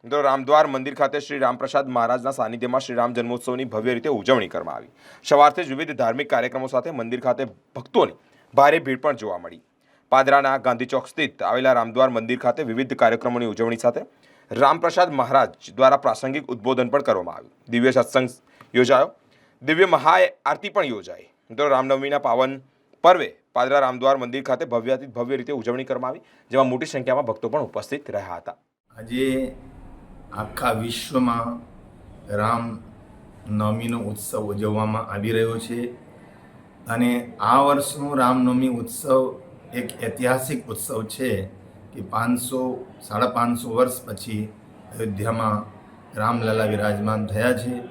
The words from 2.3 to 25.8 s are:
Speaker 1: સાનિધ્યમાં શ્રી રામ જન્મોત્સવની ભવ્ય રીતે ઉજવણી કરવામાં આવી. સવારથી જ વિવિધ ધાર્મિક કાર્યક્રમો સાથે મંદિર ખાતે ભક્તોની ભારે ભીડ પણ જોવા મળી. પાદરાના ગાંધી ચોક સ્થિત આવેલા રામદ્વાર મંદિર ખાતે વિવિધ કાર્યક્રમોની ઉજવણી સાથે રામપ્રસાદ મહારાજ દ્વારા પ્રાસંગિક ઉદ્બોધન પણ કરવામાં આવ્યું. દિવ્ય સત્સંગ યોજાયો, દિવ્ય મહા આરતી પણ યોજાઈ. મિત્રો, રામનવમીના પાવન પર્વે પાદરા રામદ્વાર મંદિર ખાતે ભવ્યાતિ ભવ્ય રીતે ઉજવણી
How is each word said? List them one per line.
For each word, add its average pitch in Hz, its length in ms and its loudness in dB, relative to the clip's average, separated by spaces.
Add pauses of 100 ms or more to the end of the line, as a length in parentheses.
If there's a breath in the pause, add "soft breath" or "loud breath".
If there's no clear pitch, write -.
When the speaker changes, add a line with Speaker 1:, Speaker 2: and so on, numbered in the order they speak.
Speaker 1:
સાનિધ્યમાં 123 520 -2
શ્રી 123 140 -8
રામ 120 180 0
જન્મોત્સવની 123 560 -4
ભવ્ય 113 240 -2
રીતે 120 140 -4
ઉજવણી 110 380 2
કરવામાં 82 280 -8
આવી. - 160 -16 (320 soft breath)
સવારથી 147 400 6
જ 135 80 -6
વિવિધ 147 240 -6
ધાર્મિક 120 340 0
કાર્યક્રમો 131 380 -2
સાથે 135 240 -2
મંદિર 120 280 -6
ખાતે 127 220 0 (340)
ભક્તોની 139 400 0 (380 soft breath)
ભારે 143 260 6
ભીડ 131 220 -4
પણ 143 200 -2
જોવા 95 160 -6
મળી. 85 220 -16 (520)
પાદરાના 135 460 6
ગાંધી 127 340 0
ચોક 127 180 -2
સ્થિત - 320 -4
આવેલા 123 360 4
રામદ્વાર 117 320 4
મંદિર 117 280 -2
ખાતે 127 260 0
વિવિધ 120 300 -4
કાર્યક્રમોની 120 580 2
ઉજવણી 113 300 -2
સાથે 120 200 0 (480 soft breath)
રામપ્રસાદ 165 600 2
મહારાજ 127 640 0
દ્વારા 127 280 6
પ્રાસંગિક 131 500 -2
ઉદ્બોધન 123 340 0
પણ 139 200 0
કરવામાં 90 280 -2
આવ્યું. - 180 -20 (140)
દિવ્ય 120 240 4
સત્સંગ 127 360 2 (460 soft breath)
યોજાયો, 127 360 4 (520 soft breath)
દિવ્ય 165 320 4
મહા 156 240 4 (260)
આરતી 151 260 -2
પણ 175 220 0
યોજાઈ. 92 340 -12 (200)
મિત્રો, 131 220 -2
રામનવમીના 135 600 2
પાવન 131 320 0 (440)
પર્વે 170 240 8 (240)
પાદરા 131 320 2
રામદ્વાર 127 340 2
મંદિર 131 300 -6
ખાતે 131 180 -2
ભવ્યાતિ 127 520 -2
ભવ્ય 123 180 -4
રીતે 127 160 -8
ઉજવણી 123 380 -4